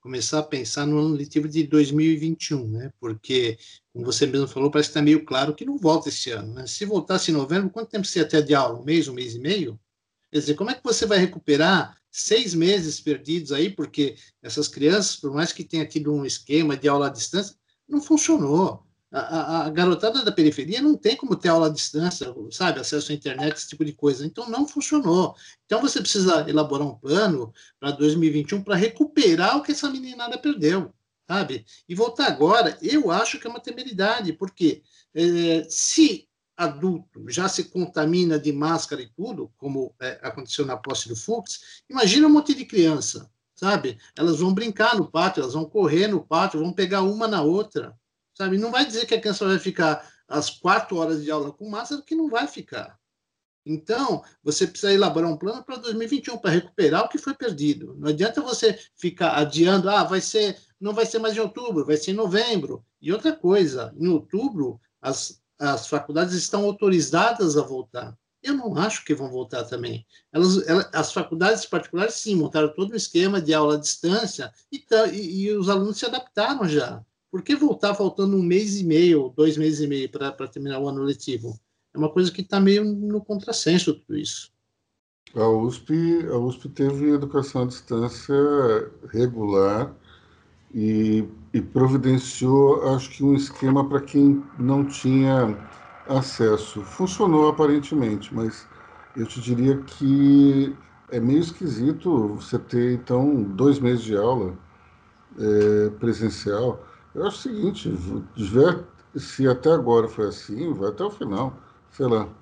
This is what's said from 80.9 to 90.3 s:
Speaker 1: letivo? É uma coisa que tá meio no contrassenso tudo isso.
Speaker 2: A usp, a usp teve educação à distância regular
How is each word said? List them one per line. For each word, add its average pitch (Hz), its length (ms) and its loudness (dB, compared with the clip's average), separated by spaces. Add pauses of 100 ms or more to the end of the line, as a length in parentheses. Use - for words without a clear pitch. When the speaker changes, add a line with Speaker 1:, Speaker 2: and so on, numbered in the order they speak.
Speaker 1:
letivo? 120 580 -6 (320)
É - 60 -12
uma 156 120 0
coisa 180 220 2
que 190 120 -8
tá 196 160 -2
meio 202 260 6
no 208 380 -4
contrassenso 185 720 0
tudo - 200 -12
isso. - 360 -10 (800)
Speaker 2:
A 113 140 2
usp, 113 440 0 (400)
a 123 60 0
usp 123 320 -4
teve 139 400 0
educação 139 540 0
à - 20 0
distância 123 680 -4 (760)
regular 107 840 2 (800)